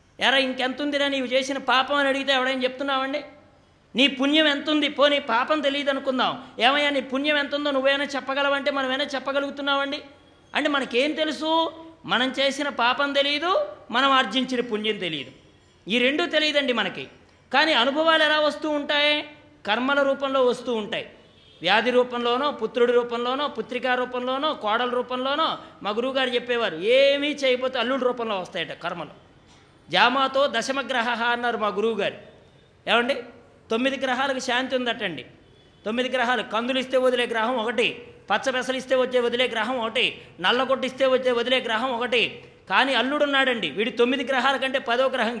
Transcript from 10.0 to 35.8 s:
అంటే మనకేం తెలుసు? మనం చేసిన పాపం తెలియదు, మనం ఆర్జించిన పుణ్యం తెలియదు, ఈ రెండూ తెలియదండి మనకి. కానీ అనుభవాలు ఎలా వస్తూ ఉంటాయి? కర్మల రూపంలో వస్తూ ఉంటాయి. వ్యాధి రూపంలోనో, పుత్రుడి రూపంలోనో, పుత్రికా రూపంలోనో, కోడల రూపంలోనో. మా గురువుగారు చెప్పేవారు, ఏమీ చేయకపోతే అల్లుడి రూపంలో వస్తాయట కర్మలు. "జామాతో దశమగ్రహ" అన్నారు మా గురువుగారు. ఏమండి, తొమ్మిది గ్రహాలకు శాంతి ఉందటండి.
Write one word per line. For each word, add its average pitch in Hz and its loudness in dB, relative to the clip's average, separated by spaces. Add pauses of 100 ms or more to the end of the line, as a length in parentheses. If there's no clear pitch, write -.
అంటే 294 2
మనకేం 269 2
తెలుసు? 311 0 (320)
మనం 254 0
చేసిన 277 0
పాపం 269 0
తెలియదు, 294 2 (240)
మనం 262 2
ఆర్జించిన 254 2
పుణ్యం 214 -2
తెలియదు, 156 -6 (580)
ఈ 226 2
రెండూ 294 2
తెలియదండి 302 2
మనకి. 185 -4 (440)
కానీ 311 4
అనుభవాలు 311 4
ఎలా 302 2
వస్తూ 302 0
ఉంటాయి? 294 0 (380)
కర్మల 262 2
రూపంలో 269 2
వస్తూ 240 0
ఉంటాయి. 214 -6 (520)
వ్యాధి 214 2
రూపంలోనో, 247 0
పుత్రుడి 240 0
రూపంలోనో, 240 0
పుత్రికా 247 -4
రూపంలోనో, 254 -2
కోడల 233 -2
రూపంలోనో. 254 -2 (240)
మా 190 -4
గురువుగారు 254 0
చెప్పేవారు, 240 -2
ఏమీ 277 4
చేయకపోతే 262 0
అల్లుడి 247 0
రూపంలో 233 -2
వస్తాయట 160 -6
కర్మలు. 165 -8 (800)
"జామాతో 262 2
దశమగ్రహ" 240 -2
అన్నారు 240 0
మా 208 0
గురువుగారు. 202 -2 (760)
ఏమండి, 240 2 (540)
తొమ్మిది 254 0
గ్రహాలకు 262 -2
శాంతి 254 -2
ఉందటండి. 214 -4 (580)